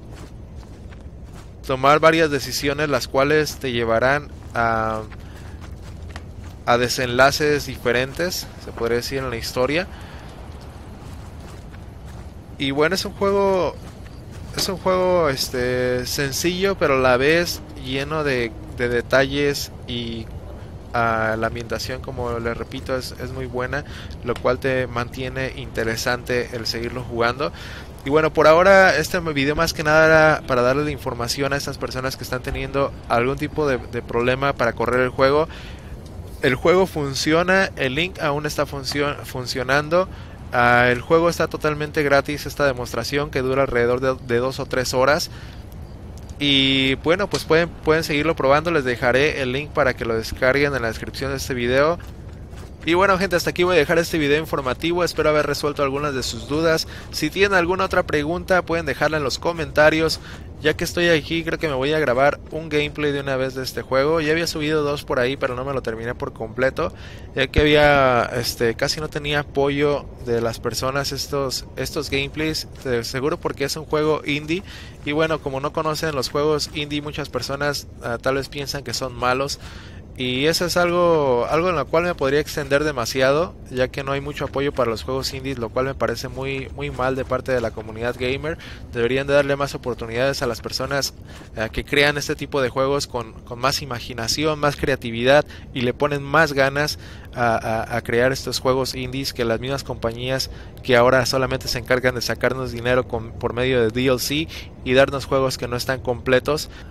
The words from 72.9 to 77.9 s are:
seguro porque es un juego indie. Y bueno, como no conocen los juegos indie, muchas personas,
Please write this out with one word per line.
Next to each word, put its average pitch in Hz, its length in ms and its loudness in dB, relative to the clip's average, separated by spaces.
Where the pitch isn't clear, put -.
seguro 135 340 -2
porque 143 280 -4
es 139 120 -4
un 156 80 -10
juego 151 400 0
indie. 151 380 -2
Y 143 60 -4
bueno, 156 300 2
como 135 180 -4
no 143 140 -4
conocen 156 420 -2
los 127 160 -2
juegos 151 420 0
indie, 147 300 -4
muchas 147 280 -8
personas, 139 580 -4